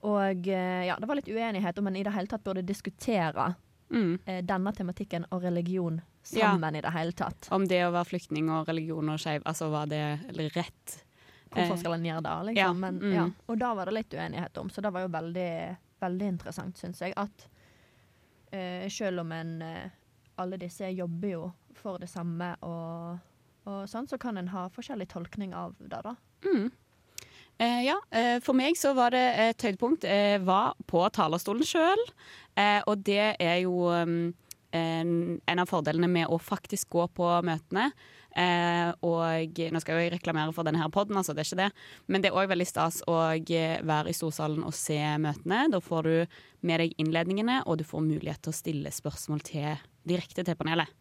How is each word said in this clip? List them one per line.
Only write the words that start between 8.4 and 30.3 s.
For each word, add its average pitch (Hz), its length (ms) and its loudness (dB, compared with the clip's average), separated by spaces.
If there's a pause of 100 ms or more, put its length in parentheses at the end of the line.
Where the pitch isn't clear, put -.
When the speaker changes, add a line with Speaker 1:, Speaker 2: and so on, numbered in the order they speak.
Speaker 2:
og 160 180 -2
religion 160 440 -4
og 156 100 -2
skeiv, 151 240 -4
altså, 156 260 -4
var 151 160 -2
det 151 340 -2 (340)
rett? - 500 -8 (480)
Speaker 1:
Hvorfor 175 200 2
Speaker 2:
Eh, 175 40 0
Speaker 1:
skal 170 160 -2
en 165 120 -2
gjøre 160 180 -2
det, 160 240 -4
liksom? 226 100 -2
Speaker 2:
ja, 190 160 4
Speaker 1:
Men, 185 260 -2
Speaker 2:
mm. 196 160 0
Speaker 1:
ja. 170 140 2 (200)
Og 226 100 -2
da 240 160 0
var 190 100 -4
det 185 100 -2
litt 220 200 -4
uenighet 165 420 -6
om, - 140 -8
så - 100 -10
det 208 100 -2
var 180 120 -4
jo 190 60 -4
veldig, 170 680 -4 (240)
veldig 185 220 -2 (160)
interessant, 175 400 -10
synes 180 200 -10
jeg, 180 160 -6
at, 208 320 -8 (1040)
eh, 185 360 -6
selv 185 320 -2
om 165 120 -6
en, 165 300 -6
eh, 165 280 -10 (480)
alle 185 200 -4
disse 175 360 -8
jobber 180 360 -4
jo 175 220 -6 (220)
for 185 240 -8
det 175 120 -12
samme 175 520 -6
og, 170 560 -8 (480)
og 196 220 -8
sånn, 247 200 -8
så 262 100 -6
kan 240 200 -4
en 180 100 -6
ha 185 200 -6
forskjellig 220 400 -10
tolkning 185 460 -8
av 175 260 -8
det - 220 -10
da. 226 120 -8 (280)
Speaker 2:
Mm. 254 280 2 (880)
Eh, 240 280 2
ja, 302 100 2 (160)
eh, 240 280 4
for 254 120 2
meg 262 240 4
så 277 180 4
var 240 160 6
det 254 120 4 (160)
et 226 260 4
høydepunkt, 240 400 2
eh, 202 340 4